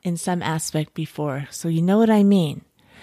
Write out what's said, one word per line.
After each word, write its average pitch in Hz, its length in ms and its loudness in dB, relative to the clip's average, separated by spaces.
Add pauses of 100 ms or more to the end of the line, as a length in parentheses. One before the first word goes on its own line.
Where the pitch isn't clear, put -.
in 170 160 -4
some 180 240 -4
aspect 156 520 -4
before, 147 560 -6
so - 180 -8
you 165 140 0
know 190 160 4
what 226 120 4
I 214 120 6
mean. 190 400 2 (400)